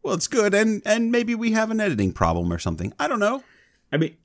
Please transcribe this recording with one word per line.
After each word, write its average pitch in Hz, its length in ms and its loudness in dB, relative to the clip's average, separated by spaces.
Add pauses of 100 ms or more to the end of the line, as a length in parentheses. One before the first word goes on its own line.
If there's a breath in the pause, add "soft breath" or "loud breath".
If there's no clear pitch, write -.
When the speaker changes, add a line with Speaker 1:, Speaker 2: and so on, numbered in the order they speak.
Speaker 1:
well, - 100 -2
it's 175 140 -2
good, 208 260 2
and, 214 320 2
and 226 260 2
maybe 240 220 0
we 226 200 0
have 220 180 0
an 220 100 -2
editing 110 320 0
problem 85 400 0
or 85 60 -4
something. 82 400 -6
I - 80 -2
don't 269 120 -2
know. 233 240 0 (480 soft breath)
Speaker 2:
I 143 60 -2
mean, 156 280 -2